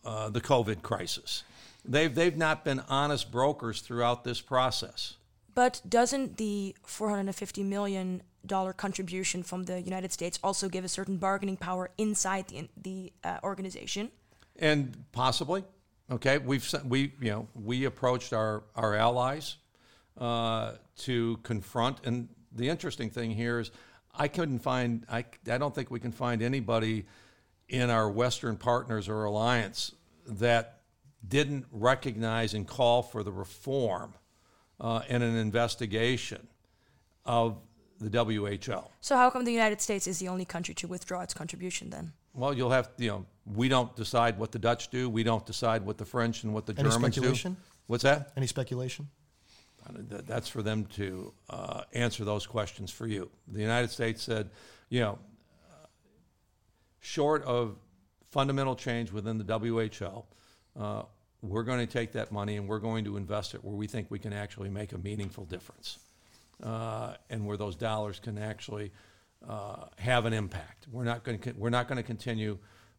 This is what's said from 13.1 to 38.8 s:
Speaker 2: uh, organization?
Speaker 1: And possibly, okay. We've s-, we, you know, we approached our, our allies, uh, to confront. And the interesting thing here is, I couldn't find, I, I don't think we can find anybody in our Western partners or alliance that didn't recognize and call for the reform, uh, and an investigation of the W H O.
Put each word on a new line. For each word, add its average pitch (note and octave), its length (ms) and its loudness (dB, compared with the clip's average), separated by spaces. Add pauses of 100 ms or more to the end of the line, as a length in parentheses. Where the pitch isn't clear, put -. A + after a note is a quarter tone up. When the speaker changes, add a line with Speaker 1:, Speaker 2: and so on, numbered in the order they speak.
Speaker 2:
uh, E3+ 200 -2
organization? G3 640 -6 (460)
Speaker 1:
And D3 420 4 (140)
possibly, C3 520 2 (460)
okay. C3 300 4
We've C3 240 2
s-, C#3+ 200 -2
we, C#3 360 2
you A#2+ 120 0
know, A2 220 -4
we A#2+ 320 0
approached B2 480 2
our, A2 300 2 (120)
our A2 200 4
allies, B2 640 4 (600)
uh, A#2 560 0 (260)
to A#2 440 2
confront. A#2 640 0
And A#2+ 240 0 (260)
the A#2+ 140 0
interesting E3+ 400 -2
thing A#2 220 -2
here A#2+ 280 0
is, A2 100 -4 (460)
I C#3+ 120 2
couldn't D3 320 0
find, A#2+ 500 0
I, A#2+ 160 -2 (240)
I A#2+ 80 2
don't C#3+ 180 0
think C3 160 -4
we A#2+ 80 -4
can A#2 120 -4
find A#2+ 300 0
anybody A2+ 640 2 (640)
in B2 200 4
our A2 200 6
Western A#2 480 2
partners A#2 500 2
or G#2+ 180 0
alliance G#2+ 680 2 (320)
that A#2 540 4 (480)
didn't C#3 440 2
recognize A2+ 800 2
and G#2 140 -4
call A#2+ 360 6
for A2 200 -6
the G2+ 80 -4
reform, G2+ 840 -2 (640)
uh, A2+ 280 0
and B2 140 0
an A#2 140 2
investigation A2+ 1120 0 (760)
of A#2 360 2 (400)
the G#2+ 100 -4
W G#2+ 380 2
H G2+ 220 -4
O. G2+ 200 -6 (100)